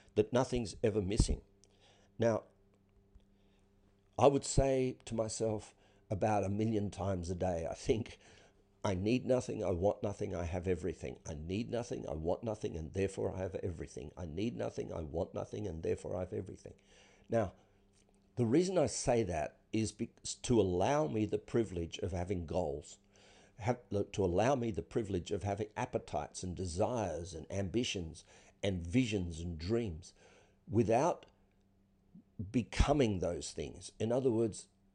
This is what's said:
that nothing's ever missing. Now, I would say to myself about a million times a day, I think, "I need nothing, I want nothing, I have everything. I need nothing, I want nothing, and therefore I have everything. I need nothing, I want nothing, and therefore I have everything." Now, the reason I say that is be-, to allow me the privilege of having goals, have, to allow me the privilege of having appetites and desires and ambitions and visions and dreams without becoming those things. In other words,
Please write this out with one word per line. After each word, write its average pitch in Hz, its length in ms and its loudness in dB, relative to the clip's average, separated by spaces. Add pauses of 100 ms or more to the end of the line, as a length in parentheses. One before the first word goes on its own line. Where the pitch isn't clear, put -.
(140)
that - 180 4
nothing's 123 520 2
ever 107 180 2
missing. - 400 2 (760)
Now, 113 240 4 (1800)
I 123 80 8
would 139 180 6
say 131 600 2
to 113 100 -6
myself 110 580 -2 (380)
about 107 320 2
a 95 60 0
million 104 420 2
times 95 400 -2
a 92 40 -2
day, 87 340 0
I - 40 -6
think, - 460 -2 (640)
"I 104 100 0
need 110 320 0
nothing, 120 380 0
I 90 80 2
want 95 320 2
nothing, 101 320 -4
I 87 100 -2
have 90 220 -4
everything. 87 480 -2 (120)
I 85 60 -8
need 90 380 -4
nothing, 117 360 -6
I 71 60 -4
want 80 300 -2
nothing, 107 320 -4
and 78 180 -8
therefore 95 420 0
I 95 40 -6
have 95 240 -4
everything. 76 520 -8
I 87 120 -8
need 95 280 -4
nothing, 113 380 -6
I 87 80 -6
want 80 320 -4
nothing, 104 320 -6
and 82 160 -6
therefore 95 340 -2
I 92 40 -4
have 92 120 -4
everything." - 420 -8 (540)
Now, 110 260 0 (840)
the 120 100 2
reason 180 320 4
I 147 80 6
say 117 380 2
that 80 340 -2 (140)
is 110 200 0
be-, - 200 -8 (320)
to 113 180 6
allow 104 460 2
me 110 180 0
the 104 140 -2
privilege 92 640 -2
of 90 80 -2
having 90 340 -2
goals, 76 540 -4 (640)
have, 120 160 0 (100)
to 101 340 0
allow 101 320 4
me 117 160 0
the 82 100 -4
privilege 98 500 -2
of 92 120 -2
having 101 320 -2
appetites - 680 -4
and 90 120 -4
desires 90 800 -2
and 78 160 -10
ambitions 95 760 -2 (380)
and 92 240 0
visions 92 540 0
and 85 180 -6
dreams 90 560 -2 (560)
without 117 560 4 (1300)
becoming 123 680 4
those 85 320 -2
things. - 480 -8
In 110 120 0
other 127 200 2
words, 110 360 0 (280)